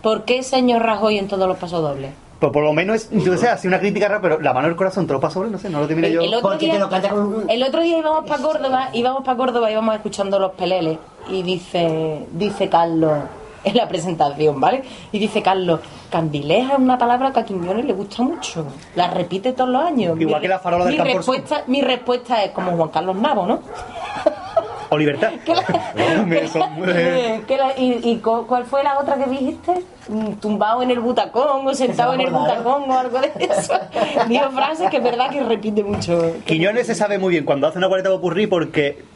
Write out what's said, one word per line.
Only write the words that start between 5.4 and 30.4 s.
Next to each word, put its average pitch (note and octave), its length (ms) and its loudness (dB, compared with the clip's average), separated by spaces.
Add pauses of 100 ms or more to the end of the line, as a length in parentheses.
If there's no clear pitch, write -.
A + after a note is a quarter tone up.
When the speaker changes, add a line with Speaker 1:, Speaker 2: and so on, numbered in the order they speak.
Speaker 2:
no F#3 60 -6
sé, G#3 120 -8
no D3 100 -2
lo D3 60 0
terminé E3 220 0
Speaker 1:
El, D#3+ 60 2
Speaker 2:
yo. E3+ 60 2
Speaker 1:
el E3+ 140 0
otro G3 160 0
Speaker 3:
Porque D#4 160 0
te E4 60 2
Speaker 1:
día, D4+ 80 0
Speaker 3:
lo - 100 0
canta F#3 180 0
con G#3 120 0
un G#3 300 -2
Speaker 1:
el A#3+ 120 2
otro D4 180 0
día E4 180 2
íbamos D#4 300 0
pa' D4 100 0
Córdoba, C4 540 -2
íbamos B3+ 320 -2
pa' C4 120 -2
Córdoba A#3 340 0 (240)
escuchando G3 440 -2
los F#3+ 140 0
peleles F3 460 -2 (320)
y F#3+ 120 -4
dice, E3 920 -2
dice G3 360 -2
Carlos, E3 460 2 (480)
en G3 160 0
la G#3 100 2
presentación, D3+ 720 0
¿vale? G#3+ 220 2 (280)
Y G#3+ 80 -4
dice G#3 240 0
Carlos, F#3 380 2 (300)
"Candileja E3 640 0
es C4+ 40 2
una B3+ 200 4
palabra B3 340 2
que A#3+ 80 2
a A3 60 -6
Quiñones G3 400 -4
le G#3+ 80 0
gusta G3+ 280 -6
mucho, B3+ 440 -4 (280)
la F3 140 2
repite F#3+ 460 -2
todos B3+ 160 0
los B3+ 120 2
años". G3+ 380 0
Speaker 2:
Igual D#3 160 2
Speaker 1:
Mi D3+ 60 0
Speaker 2:
que F3+ 60 0
la F#3 100 2
farola F3 260 0
del F3+ 80 2
Speaker 1:
mi D4+ 60 0
Speaker 2:
Campo - 240 2
Sur. C4 140 0
Speaker 1:
respuesta, C#4+ 320 -4
mi C4+ 120 2
respuesta B3 640 0
es - 60 -4
como F3+ 260 -4
Juan D#3+ 140 2
Carlos F#3 260 -2
Navo, A3 300 0
¿no? C4 140 0 (1300)
Speaker 2:
O D3+ 80 2
Libertad. D3 400 2
Speaker 1:
<laughs> - 60 -16
Que E4 100 0
la F#4 100 2
Speaker 2:
<laughs> E4 560 0
Hombre, E3 280 2
son D#3 260 0
muy F3 120 -4
Speaker 1:
<laughs> G#3+ 600 0
que C4+ 100 0
la, C4 220 2
y, B3 260 2
y A#3 140 2
cu-, A3+ 280 0
¿cuál B3 180 0
fue C#4 200 0
la C#4 140 2
otra C#4 180 0
que B3+ 140 0
dijiste? D#4+ 520 -2 (260)
Mm, G#3+ 260 -4
tumbado G#3+ 480 0